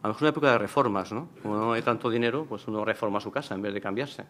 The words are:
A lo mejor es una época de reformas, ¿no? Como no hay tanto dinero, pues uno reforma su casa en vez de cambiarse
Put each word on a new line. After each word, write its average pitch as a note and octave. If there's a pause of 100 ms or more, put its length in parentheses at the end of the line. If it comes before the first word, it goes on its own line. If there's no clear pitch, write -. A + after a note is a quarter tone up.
A G#2+
lo G#2+
mejor -
es -
una D3+
época D3
de A#2
reformas, G2+
¿no? C#3+ (140)
Como G#2
no A2+
hay A2+
tanto A#2
dinero, A#2+
pues G#2+
uno G#2+
reforma G#2
su G#2
casa C3+
en F#2+
vez G2+
de G2+
cambiarse A2+